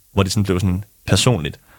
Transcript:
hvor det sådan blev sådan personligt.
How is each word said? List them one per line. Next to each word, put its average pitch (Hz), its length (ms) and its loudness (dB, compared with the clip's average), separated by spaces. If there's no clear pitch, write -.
hvor 98 100 2
det 92 100 0
sådan 104 120 0
blev 92 160 0
sådan 92 240 -2
personligt. 95 540 0